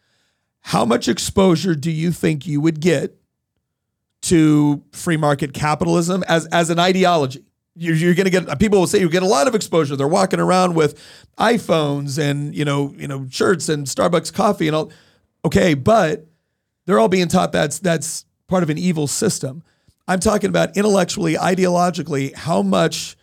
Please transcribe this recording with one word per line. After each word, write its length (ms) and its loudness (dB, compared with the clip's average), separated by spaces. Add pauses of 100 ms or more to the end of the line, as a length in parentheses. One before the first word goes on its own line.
(600)
how 240 0
much 220 0
exposure 680 2
do 160 -4
you 200 -2
think 360 -2
you 140 -2
would 180 0
get 360 0 (1040)
to 720 2
free 260 -4
market 360 0
capitalism 760 -2
as, 200 0
as 240 0
an 80 0
ideology? 640 2 (300)
You're, 200 -2
you're 200 4
gonna 160 2
get, 280 0
people 200 4
will 80 2
say 120 2
you 80 2
get 140 0
a 60 0
lot 200 2
of 60 0
exposure. 420 -2
They're 120 0
walking 320 0
around 340 2
with 260 0 (380)
iPhones 800 0
and, 380 -2
you 100 -2
know, 320 -2
you 100 -12
know, 220 -8
shirts 400 0
and 160 -4
Starbucks 480 -2
coffee 340 0
and 80 0
all. 160 -4 (540)
Okay, 300 2
but 500 2 (600)
they're 120 2
all 100 4
being 200 2
taught 240 0
that's, 260 -2
that's 480 -4 (220)
part 160 0
of 80 0
an 80 -4
evil 260 0
system. 580 -4 (440)
I'm 120 0
talking 300 0
about 260 0
intellectually, 600 0
ideologically, 1000 -2
how 300 -2
much 600 -2